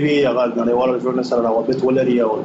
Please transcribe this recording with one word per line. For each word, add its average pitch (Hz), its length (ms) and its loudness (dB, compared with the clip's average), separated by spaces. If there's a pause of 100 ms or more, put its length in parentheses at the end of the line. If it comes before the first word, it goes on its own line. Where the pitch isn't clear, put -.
وي، 147 100 0 (140)
هغه 123 180 0 (140)
نړیوال 120 440 0
ژوند 127 280 -2
سره 123 160 0
روابط 117 380 0
ولري 127 300 2 (120)
او - 20 0 (160)